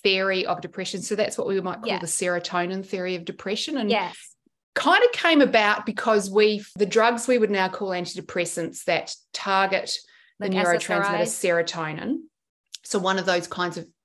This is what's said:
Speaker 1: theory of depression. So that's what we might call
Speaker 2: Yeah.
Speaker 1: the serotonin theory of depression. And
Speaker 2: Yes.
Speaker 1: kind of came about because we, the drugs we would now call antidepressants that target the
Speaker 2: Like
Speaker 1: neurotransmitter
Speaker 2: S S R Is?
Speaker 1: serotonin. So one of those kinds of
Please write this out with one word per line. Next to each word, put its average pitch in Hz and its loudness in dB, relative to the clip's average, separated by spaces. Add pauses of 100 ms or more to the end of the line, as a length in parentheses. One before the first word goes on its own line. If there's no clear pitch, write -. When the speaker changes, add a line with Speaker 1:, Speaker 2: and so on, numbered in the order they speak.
Speaker 1:
theory 190 2
of 170 -4
depression. 180 -8
So - -4
that's - -2
what - -2
we 196 0
might 180 -6
call 226 -8
Speaker 2:
Yeah. 208 -2
Speaker 1:
the 170 -8
serotonin 180 -4
theory 185 -4
of 170 -8
depression. 214 -6
And 220 -2
Speaker 2:
Yes. 196 0 (600)
Speaker 1:
kind 381 4
of 480 6
came 330 6
about 214 4
because 208 0
we, 208 4 (120)
the 202 2
drugs 226 2
we 254 4
would 214 4
now 190 2
call 190 -6
antidepressants 175 -6
that - -2 (180)
target 190 0 (420)
the 202 -4
Speaker 2:
Like 190 2
Speaker 1:
neurotransmitter 196 0
Speaker 2:
S 220 -4
S - 0
R 170 2
Is? 165 -2
Speaker 1:
serotonin. 165 -6 (680)
So - -2
one 190 2
of 185 -2
those 175 0
kinds 175 -4
of 165 -12 (180)